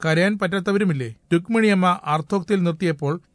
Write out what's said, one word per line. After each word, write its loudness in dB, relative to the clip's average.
കരയാൻ 0
പറ്റാത്തവരുമില്ലേ?" -2
രുക്മിണിയമ്മ 2
അർത്ഥോക്തിയിൽ -2
നിർത്തിയപ്പോൾ -2